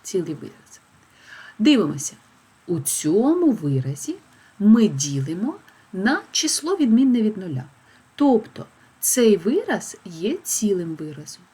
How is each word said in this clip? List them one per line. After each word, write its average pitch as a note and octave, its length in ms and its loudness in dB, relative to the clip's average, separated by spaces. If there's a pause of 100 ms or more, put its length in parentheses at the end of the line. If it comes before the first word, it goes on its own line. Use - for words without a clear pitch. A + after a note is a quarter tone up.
цілий E3 320 -6
вираз. - 480 -18 (760)
Дивимося, G#3 540 2 (540)
у E3+ 120 -2
цьому C4 720 2
виразі C#3+ 640 -4 (440)
ми G#3+ 280 6
ділимо D3 680 -4 (380)
на A#3+ 280 -2 (100)
число E4 460 -2
відмінне B3 440 4
від G#3+ 160 0
нуля. D3 260 -8 (520)
Тобто - 500 0 (340)
цей A3+ 380 4
вираз B3+ 680 -2
є F#3 380 -4
цілим F3+ 520 -2
виразом. D3+ 480 -14 (100)